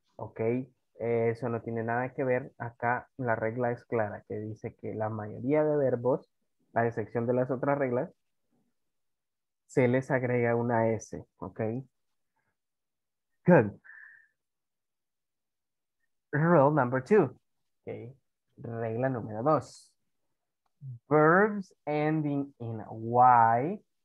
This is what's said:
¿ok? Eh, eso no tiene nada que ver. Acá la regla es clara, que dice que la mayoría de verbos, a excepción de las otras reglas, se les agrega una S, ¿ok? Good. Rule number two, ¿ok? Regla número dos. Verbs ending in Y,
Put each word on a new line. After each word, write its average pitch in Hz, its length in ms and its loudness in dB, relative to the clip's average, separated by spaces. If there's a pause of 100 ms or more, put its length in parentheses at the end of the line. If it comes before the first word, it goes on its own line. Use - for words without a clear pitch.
(160)
¿ok? - 240 -12
Eh, 117 880 -4
eso 117 200 -4
no 117 120 -6
tiene 113 220 -6
nada 120 300 -4
que 143 100 -6
ver. 127 340 -2
Acá 120 600 -4
la 120 180 0
regla 117 360 -2
es 120 140 -8
clara, 107 420 -2
que - 120 -8
dice 110 360 -10
que 110 180 -12
la 107 160 -4
mayoría 110 540 -2
de 151 140 0
verbos, 127 540 0 (420)
a 117 120 0
excepción 117 420 -4
de 123 60 2
las 127 180 0
otras 139 260 -2
reglas, 135 320 -2 (1600)
se 127 220 2
les 131 240 0
agrega 123 440 0
una 117 340 2
S, 107 360 -6 (120)
¿ok? 90 240 -10 (1800)
Good. 135 340 6 (2500)
Rule 151 440 4
number 127 280 0
two, 190 320 4 (500)
¿ok? 110 300 -14 (420)
Regla 117 520 -4
número 110 340 -6
dos. - 500 -2 (1160)
Verbs 185 640 2 (120)
ending 147 720 -2
in 113 200 -8
Y, 120 1040 2 (220)